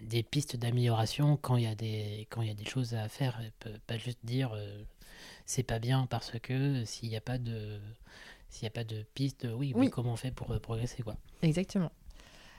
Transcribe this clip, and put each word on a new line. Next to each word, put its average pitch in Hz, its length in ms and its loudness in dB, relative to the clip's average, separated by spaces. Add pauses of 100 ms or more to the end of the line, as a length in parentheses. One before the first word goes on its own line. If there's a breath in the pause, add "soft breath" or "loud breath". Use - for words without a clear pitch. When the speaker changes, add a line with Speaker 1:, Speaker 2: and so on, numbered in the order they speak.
Speaker 1:
des 117 140 4
pistes - 320 -2
d'amélioration 120 840 4
quand - 200 2
il 117 60 6
y 113 40 4
a 107 80 0
des, 107 560 -4
quand 117 100 -2
il 113 60 2
y 107 40 -2
a 104 40 -6
des 104 100 -10
choses 120 300 -2
à 107 120 0
faire. 120 380 0
Et 110 140 -10
pe-, 110 260 -10
pas 113 140 -4
juste 120 240 -6
dire, 120 320 0
euh, « 104 260 -8 (640 loud breath)
C'est - 180 0
pas - 140 0
bien » 127 320 4
parce 117 220 -2 (100)
que 131 440 2
s'il - 240 -6
y 110 60 -2
a 110 60 -2
pas 123 160 -2
de, 110 420 -4 (680 soft breath)
s'il - 140 -10
y 113 40 -4
a 107 40 -4
pas 117 120 -4
de 110 300 -6
piste, 135 320 -2 (100)
oui, 139 200 0
mais 233 60 6
Speaker 2:
Oui. 262 100 8
Speaker 1:
comment 120 220 0
on - 20 0
fait 127 160 -4
pour, - 200 -6
euh, 113 80 0
progresser, 113 440 -2
quoi. 110 120 -4 (280)
Speaker 2:
Exactement. 170 480 2 (680 soft breath)